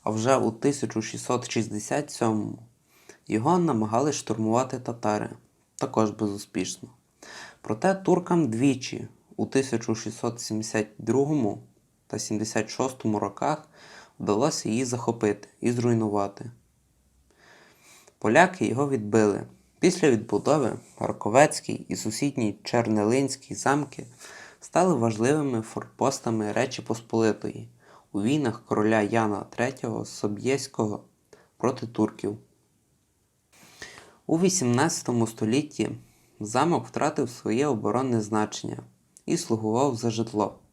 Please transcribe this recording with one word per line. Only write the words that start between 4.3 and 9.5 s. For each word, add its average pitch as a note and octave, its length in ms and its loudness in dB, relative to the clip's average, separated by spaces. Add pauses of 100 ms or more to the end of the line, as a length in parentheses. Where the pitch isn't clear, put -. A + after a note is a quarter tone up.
татари, A2 500 -4 (460)
також A2 360 0
безуспішно. G2+ 800 -6 (720)
Проте F#3 340 0
туркам F3 540 2
двічі, A#2+ 580 0 (280)
у A2 100 -2
тисяча A#2 500 0